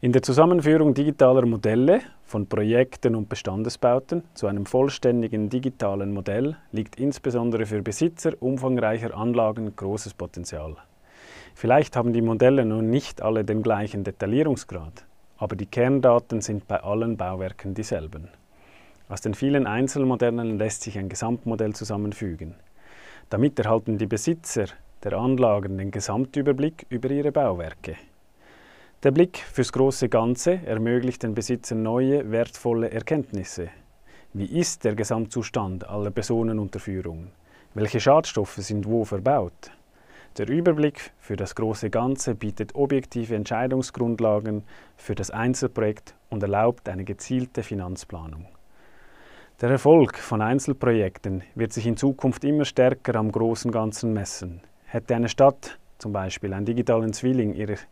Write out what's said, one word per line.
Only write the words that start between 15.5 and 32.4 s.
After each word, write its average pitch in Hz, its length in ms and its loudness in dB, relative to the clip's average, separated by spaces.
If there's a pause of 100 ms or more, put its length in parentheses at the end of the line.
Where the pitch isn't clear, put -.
die 101 80 -6
Kerndaten 123 760 2
sind 104 260 -6
bei 101 140 -2
allen 113 340 -2
Bauwerken 92 560 -6
dieselben. 85 560 -6 (800)
Aus 98 140 -10
den 110 100 -2
vielen 135 340 2
Einzelmodellen 120 920 0
lässt 107 240 -2
sich 101 160 -8
ein 95 100 -6
Gesamtmodell 113 640 -2
zusammenfügen. 101 840 -6 (760)
Damit 131 280 2
erhalten 110 400 0
die 107 80 0
Besitzer 117 600 -2 (380)
der 101 80 -4
Anlagen 107 640 2
den 98 140 -4
Gesamtüberblick 135 1000 -2
über 127 220 -4
ihre 143 200 0
Bauwerke. 90 680 -2 (1080)
Der 139 80 6
Blick 170 260 4
fürs - 360 -2
große 131 360 2
Ganze 123 560 2
ermöglicht 120 580 0
den 110 120 -4
Besitzern 117 480 -4
neue, 127 480 0
wertvolle 117 600 -2